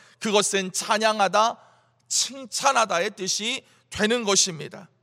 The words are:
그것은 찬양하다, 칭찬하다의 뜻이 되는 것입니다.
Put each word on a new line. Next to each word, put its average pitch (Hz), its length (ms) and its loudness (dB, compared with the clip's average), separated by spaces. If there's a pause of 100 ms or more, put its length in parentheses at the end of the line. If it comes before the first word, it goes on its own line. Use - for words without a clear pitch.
(200)
그것은 196 540 0
찬양하다, 214 880 2 (500)
칭찬하다의 240 1080 0
뜻이 214 460 -4 (260)
되는 226 360 0
것입니다. 185 640 -2 (140)